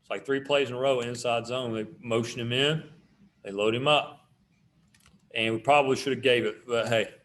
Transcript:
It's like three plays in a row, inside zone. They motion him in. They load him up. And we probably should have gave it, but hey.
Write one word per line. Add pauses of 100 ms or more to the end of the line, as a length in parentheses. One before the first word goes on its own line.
It's
like
three
plays
in
a
row,
inside
zone.
They (140)
motion
him
in. (600)
They
load
him
up. (1040)
And
we
probably
should
have
gave
it,
but
hey. (160)